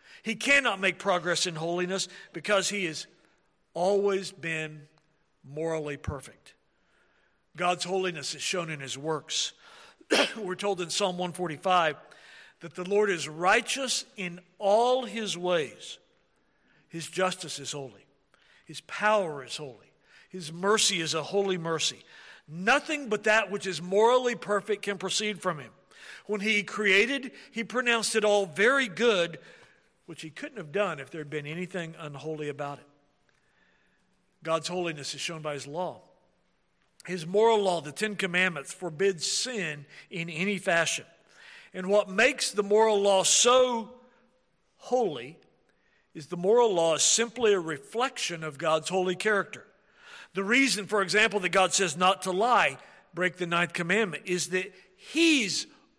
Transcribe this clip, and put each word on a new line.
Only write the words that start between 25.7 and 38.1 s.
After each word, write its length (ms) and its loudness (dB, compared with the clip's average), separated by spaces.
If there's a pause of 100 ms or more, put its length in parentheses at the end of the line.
When 160 -4
he 220 2
created, 680 2 (200)
he 120 -4
pronounced 540 0
it 80 4
all 200 4
very 440 2
good, 500 2 (640)
which 160 -16
he 80 -14
couldn't 280 -14
have 160 -10
done 260 0
if 100 -14
there 120 -10
had 80 -12
been 180 -6
anything 500 -8
unholy 520 -8
about 300 -8
it. 80 -20 (1600)
God's 240 -2
holiness 480 -4
is 60 -10
shown 200 -8
by 120 -6
his 120 -10
law. 360 -6 (1040)
His 200 -6
moral 360 4
law, 180 2
the 140 -10
Ten 240 -4